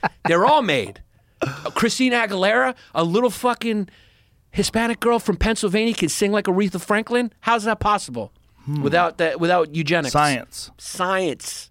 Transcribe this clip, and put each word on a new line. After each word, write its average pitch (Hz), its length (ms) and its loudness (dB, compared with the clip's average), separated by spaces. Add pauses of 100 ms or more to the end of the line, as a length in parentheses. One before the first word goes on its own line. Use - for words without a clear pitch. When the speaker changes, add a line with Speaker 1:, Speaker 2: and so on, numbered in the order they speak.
(280)
Speaker 1:
They're 175 180 4
all 294 180 4
made. 127 380 -2 (400)
Uh, - 320 -6
Christina 240 440 2
Aguilera, 220 580 0 (180)
a 165 100 2
little 208 260 2
fucking 226 580 -2 (640)
Hispanic 226 480 0
girl 233 200 2
from 190 180 -2
Pennsylvania, 220 560 0
can 156 160 0
sing 202 240 0
like 208 120 0
Aretha 185 360 0
Franklin. 226 500 0 (100)
How's 226 220 0
that 220 160 -2
possible? 135 540 -2 (320)
Speaker 2:
Hmm. 143 160 -4
Speaker 1:
Without 165 380 2
that, 160 200 0
without 170 340 2
eugenics. 156 380 0
Speaker 2:
Science. 147 680 -2
Speaker 1:
Science. - 920 -4